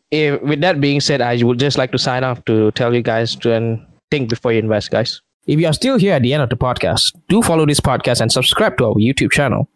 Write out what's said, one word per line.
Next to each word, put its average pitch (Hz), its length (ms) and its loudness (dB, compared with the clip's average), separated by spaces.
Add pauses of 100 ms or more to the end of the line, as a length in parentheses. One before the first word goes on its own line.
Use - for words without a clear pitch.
(120)
if, 147 300 0
with 147 200 -2
that 170 200 0
being 143 180 2
said, 139 220 0
I 120 220 0
would 120 160 2
just 139 180 0
like 131 140 -2
to 131 60 -2
sign 127 260 -2
off 127 220 -4
to 110 260 2
tell 120 220 0
you 120 80 0
guys 113 360 -2
to, 117 160 0
and 113 320 -2 (260)
think 131 180 -2
before 120 220 -2
you 113 80 2
invest, 107 320 -2
guys. - 300 -2 (260)
If 147 120 0
you 165 80 2
are 156 60 0
still 262 240 0
here 190 180 2
at 135 60 0
the 123 120 0
end 147 100 0
of 117 60 -2
the 120 80 -4
podcast, 117 560 -2 (140)
do 214 140 2
follow 160 240 2
this 147 140 0
podcast 123 420 0
and 110 100 0
subscribe 185 480 0
to 127 60 2
our 107 100 2
YouTube 110 360 0
channel. - 440 0